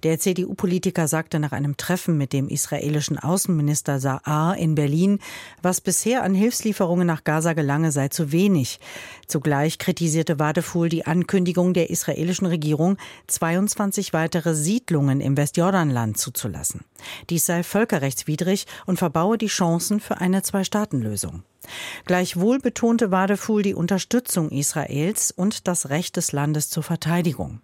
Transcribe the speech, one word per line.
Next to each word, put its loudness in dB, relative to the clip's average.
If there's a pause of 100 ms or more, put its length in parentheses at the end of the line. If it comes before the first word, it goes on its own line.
Der 0
C-D-U-Politiker 0
sagte -2
nach -2
einem -2
Treffen 0
mit -2
dem 0
israelischen -2
Außenminister 0
Saar 0
in 2
Berlin, 2 (420)
was 0
bisher 0
an 0
Hilfslieferungen 2
nach -2
Gaza 2
gelange, 2
sei 0
zu -2
wenig. 2 (440)
Zugleich 0
kritisierte 0
Wadefuhl 0
die -2
Ankündigung 2
der 2
israelischen -2
Regierung, 2 (300)
zweiundzwanzig -2
weitere 0
Siedlungen 2
im 0
Westjordanland 2
zuzulassen. -6 (480)
Dies 0
sei 0
völkerrechtswidrig 0 (180)
und 0
verbaue 2
die -2
Chancen 0
für -4
eine 2
Zwei-Staaten-Lösung. -2 (600)
Gleichwohl 2
betonte 2
Wadefuhl 2
die 2
Unterstützung 0
Israels -2
und -2
das 0
Recht -2
des -2
Landes 0
zur -4
Verteidigung. -2